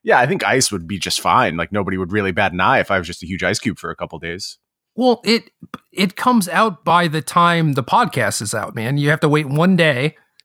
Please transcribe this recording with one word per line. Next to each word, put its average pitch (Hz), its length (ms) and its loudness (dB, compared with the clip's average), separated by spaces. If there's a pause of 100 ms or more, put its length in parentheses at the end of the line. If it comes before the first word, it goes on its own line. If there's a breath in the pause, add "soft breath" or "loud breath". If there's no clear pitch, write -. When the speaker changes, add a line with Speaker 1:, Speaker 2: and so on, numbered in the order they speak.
Speaker 1:
yeah, 185 160 4
I 123 80 4
think 190 160 -2
ice 113 300 0
would 85 160 -8
be 95 100 -6
just - 220 -4
fine. 90 380 2
Like, 85 140 -4
nobody 95 260 -2
would 90 120 -4
really 98 220 0
bat 95 200 0
an 90 80 -4
eye 113 180 4
if 95 120 0
I 98 60 2
was 85 100 -2
just 87 160 -12
a 90 40 -14
huge 90 160 -8
ice 95 160 0
cube 92 200 -6
for 85 120 -10
a 82 60 -12
couple 82 220 -10
days. 85 380 -12 (380)
Speaker 2:
Well, 233 320 2
it, 196 240 0 (420)
it 190 240 -2
comes 226 320 2
out 180 380 -2
by 175 200 4
the 156 140 -2
time 170 540 2
the 135 100 -2
podcast 180 560 0
is 113 140 -6
out, 104 200 -6
man. 117 220 -2
You 143 140 2
have 156 100 0
to 151 80 2
wait 151 180 2
one 165 300 4
day, 151 400 2 (280 soft breath)